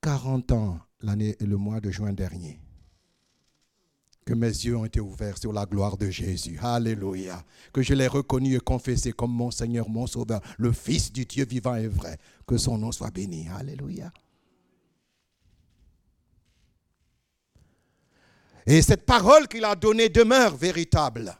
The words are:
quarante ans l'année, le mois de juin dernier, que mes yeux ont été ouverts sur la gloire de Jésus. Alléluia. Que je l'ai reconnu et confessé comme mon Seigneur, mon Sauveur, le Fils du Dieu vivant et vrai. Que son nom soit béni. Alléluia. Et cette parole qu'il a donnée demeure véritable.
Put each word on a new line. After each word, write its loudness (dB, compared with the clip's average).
quarante -2
ans 0
l'année, -2
le 0
mois -4
de -4
juin -4
dernier, -6
que -2
mes 2
yeux -2
ont -4
été -2
ouverts -6
sur -6
la -2
gloire -2
de -2
Jésus. -6
Alléluia. -4
Que 0
je 4
l'ai 4
reconnu 0
et 2
confessé -2
comme -4
mon -2
Seigneur, -4
mon -4
Sauveur, -4
le 2
Fils -2
du -6
Dieu -4
vivant -4
et -2
vrai. -4
Que 0
son 0
nom -4
soit -8
béni. -10
Alléluia. -12
Et 8
cette 4
parole 8
qu'il -6
a 2
donnée 4
demeure 6
véritable. -2